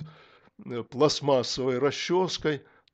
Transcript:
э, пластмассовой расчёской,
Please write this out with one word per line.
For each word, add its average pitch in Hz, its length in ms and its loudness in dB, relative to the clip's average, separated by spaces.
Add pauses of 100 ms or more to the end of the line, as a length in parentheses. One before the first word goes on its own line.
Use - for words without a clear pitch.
(640)
э, 120 200 -6
пластмассовой 131 960 2
расчёской, 151 840 0 (320)